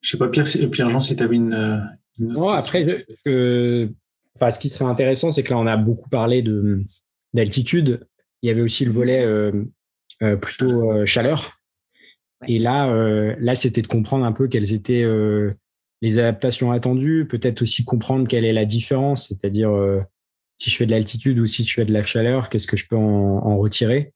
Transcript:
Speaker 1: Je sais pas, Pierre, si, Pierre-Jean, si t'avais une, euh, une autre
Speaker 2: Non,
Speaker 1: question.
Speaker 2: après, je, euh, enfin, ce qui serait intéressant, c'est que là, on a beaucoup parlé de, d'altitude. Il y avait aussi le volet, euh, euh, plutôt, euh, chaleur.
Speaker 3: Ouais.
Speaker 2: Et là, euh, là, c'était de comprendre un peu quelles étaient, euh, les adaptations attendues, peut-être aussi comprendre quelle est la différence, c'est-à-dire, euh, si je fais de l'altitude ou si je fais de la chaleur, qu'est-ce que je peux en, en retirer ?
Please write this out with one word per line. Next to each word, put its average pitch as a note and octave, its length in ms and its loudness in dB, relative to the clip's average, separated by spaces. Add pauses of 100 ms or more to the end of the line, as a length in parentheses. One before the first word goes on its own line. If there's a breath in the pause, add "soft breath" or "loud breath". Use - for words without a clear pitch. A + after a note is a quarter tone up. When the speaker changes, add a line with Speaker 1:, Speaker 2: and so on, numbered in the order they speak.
Speaker 1:
Je - 100 -6
sais - 80 -6
pas, B2+ 100 2
Pierre, D3 180 2
si, - 220 0
Pierre-Jean, B2 320 0
si - 160 -2
t'avais A#2+ 200 0
une, A#2 180 2
euh, G#2+ 220 0 (420)
une A2+ 140 -2
autre C#3 80 -2
Speaker 2:
Non, G3 140 0
Speaker 1:
question. D#3+ 40 0
Speaker 2:
après, E3+ 460 -2 (220)
je, C#3+ 40 0
euh, A#2+ 580 2 (480)
enfin, A#2+ 140 2
ce A#2 100 -4
qui C#3+ 80 -6
serait - 160 -4
intéressant, C3 480 0
c'est C#3+ 100 0
que - 80 -4
là, B2 80 0
on A2+ 80 0
a A2+ 100 2
beaucoup A2+ 320 0
parlé A#2+ 340 0
de, G#2 400 0 (520)
d'altitude. A#2+ 720 0 (360)
Il A#2+ 60 0
y A2+ 40 2
avait A2+ 80 2
aussi A#2 240 0
le A#2 80 0
volet, B2 320 2
euh, G#2 400 0 (580)
euh, G#2 140 2
plutôt, A#2 560 0
euh, G#2 140 2
chaleur. B2+ 440 0 (920 soft breath)
Speaker 3:
Ouais. B2+ 100 -4
Speaker 2:
Et A2+ 60 2
là, C3 320 2
euh, G#2+ 500 2
là, A#2+ 140 2
c'était B2 280 0
de - 60 -4
comprendre B2 360 0
un A#2 80 0
peu C3+ 140 0
quelles A2 260 0
étaient, A#2+ 300 0
euh, G#2+ 500 0 (500)
les A2+ 160 2
adaptations A#2+ 520 0
attendues, C3 560 0
peut-être A#2+ 360 -2
aussi A#2 220 0
comprendre B2+ 440 0
quelle A#2+ 160 0
est A2+ 80 2
la A2 140 2
différence, C3 640 -2
c'est-à-dire, G#2 420 -2
euh, G2 300 2 (580)
si - 120 -4
je - 60 -2
fais A#2 100 0
de G#2+ 60 0
l'altitude A2+ 460 0
ou A2+ 80 2
si A2 180 -2
je - 100 -4
fais A#2 100 0
de G#2+ 80 0
la G#2 120 2
chaleur, A#2 440 0
qu'est-ce - 180 -2
que G#2 100 -2
je - 100 -6
peux A#2 100 -2
en, A2 40 2 (440)
en G#2 140 2
retirer ? A2+ 580 0